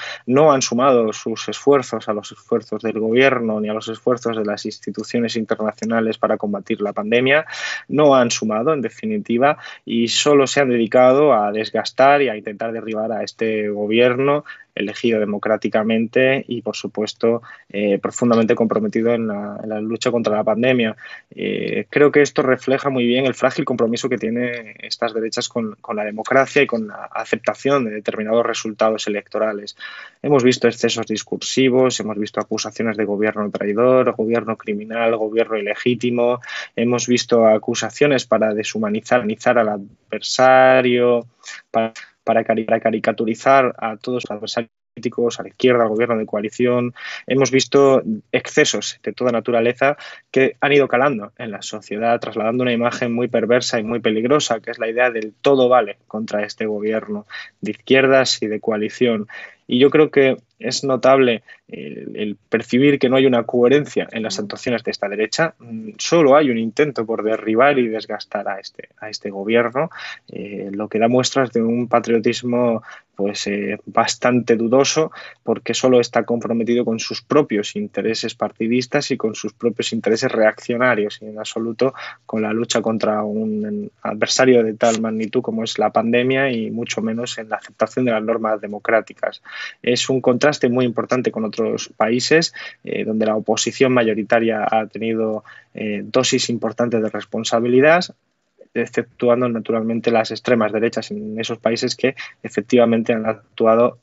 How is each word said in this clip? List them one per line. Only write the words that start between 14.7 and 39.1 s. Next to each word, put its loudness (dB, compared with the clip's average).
elegido -2
democráticamente 0
y, -8
por -6
supuesto, -2
eh, 0
profundamente 2
comprometido 0
en -2
la, -8
en -10
la -6
lucha -4
contra 0
la 0
pandemia. 2
Eh, -6
creo 4
que 4
esto 0
refleja 0
muy 0
bien 2
el 0
frágil -2
compromiso -2
que 0
tienen -6
estas -6
derechas -4
con, -6
con -8
la -4
democracia 0
y 0
con -4
la -14
aceptación -2
de -4
determinados -2
resultados -2
electorales. -4
Hemos 4
visto 4
excesos -2
discursivos, 0
hemos -6
visto -6
acusaciones -4
de -2
gobierno -2
traidor, 2
gobierno -2
criminal, -2
gobierno -2
ilegítimo, 0
hemos 0
visto 2
acusaciones 2
para 0
deshumanizar, -2